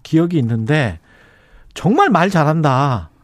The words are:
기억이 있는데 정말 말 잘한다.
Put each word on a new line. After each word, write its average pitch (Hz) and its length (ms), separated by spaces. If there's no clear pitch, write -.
기억이 170 360
있는데 117 600
정말 339 360
말 185 200
잘한다. 143 800